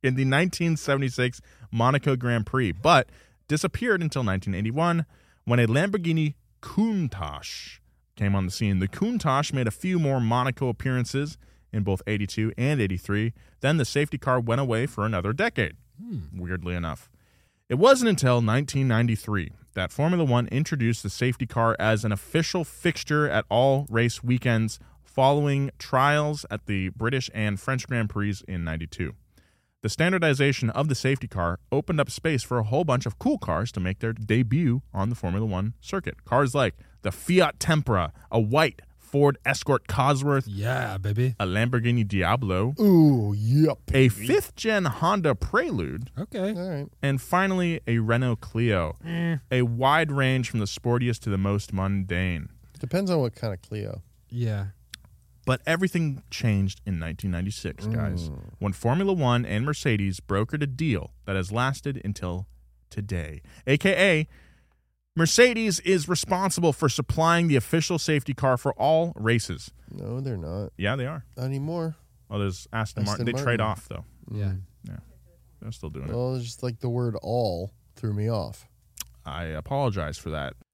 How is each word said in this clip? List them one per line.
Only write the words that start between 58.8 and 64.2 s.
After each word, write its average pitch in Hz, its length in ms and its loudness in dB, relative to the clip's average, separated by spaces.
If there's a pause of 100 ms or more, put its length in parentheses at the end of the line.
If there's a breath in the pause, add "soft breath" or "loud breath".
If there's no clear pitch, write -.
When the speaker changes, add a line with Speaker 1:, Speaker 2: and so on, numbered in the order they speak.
Speaker 1:
One 123 320 2
and 107 180 -2
Mercedes 110 560 -2
brokered 113 440 -2
a 143 40 -2
deal 131 440 -2 (140)
that 98 100 -2
has 95 160 -2
lasted 131 520 -2
until 92 440 -6 (420)
today, 90 540 -8 (240 soft breath)
A 139 100 4
K 190 180 2
A 165 320 4 (880 soft breath)